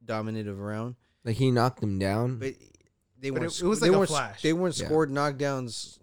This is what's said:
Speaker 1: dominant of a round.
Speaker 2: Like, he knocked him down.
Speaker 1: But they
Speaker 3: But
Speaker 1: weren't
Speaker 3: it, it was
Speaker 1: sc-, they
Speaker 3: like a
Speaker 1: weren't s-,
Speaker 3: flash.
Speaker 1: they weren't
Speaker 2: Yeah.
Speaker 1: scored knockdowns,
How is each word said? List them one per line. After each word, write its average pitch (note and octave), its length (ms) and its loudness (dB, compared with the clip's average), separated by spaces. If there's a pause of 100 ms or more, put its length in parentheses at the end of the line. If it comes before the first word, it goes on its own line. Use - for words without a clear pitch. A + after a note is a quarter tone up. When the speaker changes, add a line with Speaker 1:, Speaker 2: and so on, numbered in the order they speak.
Speaker 1:
dominant A2 460 -4
of G2 100 -8
a - 20 -10
round. A2 340 -6 (280)
Speaker 2:
Like, A2+ 140 0
he C3 140 4
knocked B2 320 2
him G2+ 160 0
down. A2+ 400 0
Speaker 1:
But C3 160 -6 (640)
they C3+ 100 -6
Speaker 3:
But B2+ 140 -2
Speaker 1:
weren't E3+ 140 -4
Speaker 3:
it, F3+ 60 -4
it F3 40 2
was G#3+ 120 4
Speaker 1:
sc-, - 40 2
they D#3+ 60 6
Speaker 3:
like F#3+ 60 8
a G3 40 6
Speaker 1:
weren't F3 120 2
s-, D3+ 60 -2
Speaker 3:
flash. A#2 240 -4
Speaker 1:
they D#3 120 4
weren't F3 240 0
Speaker 2:
Yeah. - 100 -4
Speaker 1:
scored D#3 240 2
knockdowns, C#3 920 -4